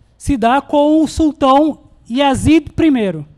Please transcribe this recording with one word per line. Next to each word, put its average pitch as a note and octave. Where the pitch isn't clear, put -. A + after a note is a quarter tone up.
se -
dá A#3+
com D4+
o D4+
sultão C#4+
Yazid C#4
primeiro, G#3+